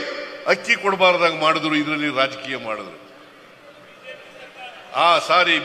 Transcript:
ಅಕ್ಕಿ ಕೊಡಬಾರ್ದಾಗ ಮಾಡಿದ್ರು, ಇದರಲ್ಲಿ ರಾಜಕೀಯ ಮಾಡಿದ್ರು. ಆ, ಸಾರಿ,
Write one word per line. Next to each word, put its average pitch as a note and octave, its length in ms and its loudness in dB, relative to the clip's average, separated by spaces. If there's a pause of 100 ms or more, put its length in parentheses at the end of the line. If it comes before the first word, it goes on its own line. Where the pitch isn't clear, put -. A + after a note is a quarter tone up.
(520)
ಅಕ್ಕಿ G#3 240 0
ಕೊಡಬಾರ್ದಾಗ F3+ 580 2 (100)
ಮಾಡಿದ್ರು, D#3 380 2
ಇದರಲ್ಲಿ D3 340 -2
ರಾಜಕೀಯ C3 400 -2
ಮಾಡಿದ್ರು. G#2+ 420 -10 (2000)
ಆ, E3 40 6 (220)
ಸಾರಿ, E3+ 260 4 (100)